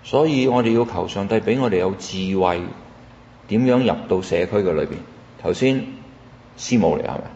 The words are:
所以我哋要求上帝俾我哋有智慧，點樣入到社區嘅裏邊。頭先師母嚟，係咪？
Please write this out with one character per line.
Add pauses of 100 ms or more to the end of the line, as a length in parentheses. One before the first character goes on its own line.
所
以
我
哋
要
求
上
帝
俾
我
哋
有
智 (220)
慧， (880)
點
樣
入 (140)
到
社
區
嘅
裏
邊。 (500)
頭
先 (720)
師
母
嚟，
係
咪？ (140)